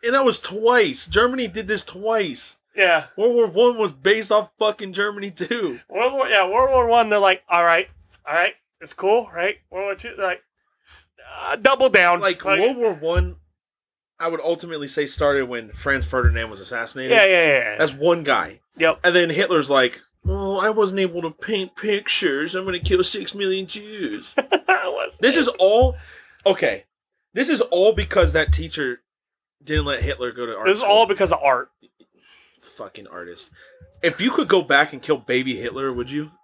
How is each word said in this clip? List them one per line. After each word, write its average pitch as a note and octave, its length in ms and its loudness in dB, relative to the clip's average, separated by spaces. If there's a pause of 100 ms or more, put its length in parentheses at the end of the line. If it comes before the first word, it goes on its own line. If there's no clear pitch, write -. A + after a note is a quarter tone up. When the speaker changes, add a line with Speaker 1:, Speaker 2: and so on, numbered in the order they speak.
Speaker 1:
And A#3 100 -2
that C4+ 120 4
was A#3 140 2
twice. A3 680 0
Germany A#3+ 400 0
did F#3+ 200 -10
this G#3 160 -2
twice. G3 720 -4 (180)
Speaker 2:
Yeah. F3 300 2 (100)
Speaker 1:
World A#3 200 2
War A#3 120 4
One A3+ 300 2
was G3+ 140 -2
based G3 400 0
off G#3 180 2 (100)
fucking G#3 340 -2
Germany G3+ 380 -6
too. F3+ 560 -6
Speaker 2:
World B3+ 260 -2
War, C4+ 140 0
yeah, G3+ 220 4
World C4 220 2
War B3+ 180 4
One, A#3 200 4
they're G#3 100 2
like, F#3+ 280 4
"All F3 160 4
right, E3+ 240 4 (400)
all D3 60 -6
right, F3+ 200 0 (280)
it's D#3+ 120 -12
cool, G#3+ 400 0
right?" F3+ 240 -4 (120)
World F#3+ 160 -8
War G3 100 -6
Two, A3+ 220 -14
they're G3 80 -4
like, F#3 180 -4 (960)
uh, - 160 -4
"Double C4 340 2
down." F3 300 4
Speaker 1:
Like, F#3 240 -2
Speaker 2:
Like F#3+ 160 2
Speaker 1:
World B3 180 0
War A3+ 180 0
One, F3 400 -2 (840)
I E3 80 -4
would E3 140 -6
ultimately E3 460 -6
say C#3+ 180 -4
started C#3 420 0
when A#2 240 -10
Franz C#3 340 -4
Ferdinand A#2 440 0
was G2+ 100 -16
assassinated. A#2 520 -6
Speaker 2:
Yeah, A3 140 6
yeah, F3+ 220 4
yeah, C#3 100 4 (140)
yeah. G#2 60 -8
Speaker 1:
That's D3 160 0
one E3 300 2
guy. G#2 360 -2 (180)
Speaker 2:
Yep. D#3+ 260 2
Speaker 1:
And F3 120 2
then F3 140 4
Hitler's D#3+ 400 0
like, C3 320 2 (240)
"Well, G3 340 -2
I G#3 100 0
wasn't G3+ 300 0
able F3 220 -2
to E3 80 -6
paint F#3+ 460 -6
pictures. F#3 800 -2
I'm F#3+ 100 -6
gonna F3+ 140 -4
kill F#3 240 2
six - 320 -6
million F#3+ 320 -4
Jews." G#3 680 -12
Speaker 2:
<laughs> - 20 0
I - 540 -2
wasn't - 300 -8
Speaker 1:
This C4+ 160 2
is C4+ 100 2
Speaker 2:
able. A#3+ 120 -6
Speaker 1:
all, A3+ 360 4 (500)
okay. C#3+ 400 0 (480)
This B3 160 -2
is - 120 2
all G3 320 4
because E3 400 2
that D#3 180 0
teacher D3+ 500 -4 (640)
didn't D3+ 220 -2
let C#3 160 -4
Hitler B2+ 300 -4
go A#2+ 160 -8
to A2 100 -8
art - 80 -6
Speaker 2:
This G3+ 120 2
is A#3 40 -4
Speaker 1:
school. G#3 100 2
Speaker 2:
all A3 140 4
because F#3+ 260 0
of E3 120 0
art. B2+ 260 2 (1080)
Speaker 1:
Fucking G#2 300 -18
artist. F2 440 -16 (500)
If E3 180 -2
you B3 120 0
could C4 160 0
go F#3+ 160 4
back C#3+ 300 2
and C3 80 -16
kill D3+ 160 0
baby B2+ 380 -2
Hitler, B2 380 -6
would B2 160 -6
you? D3+ 220 -8 (120)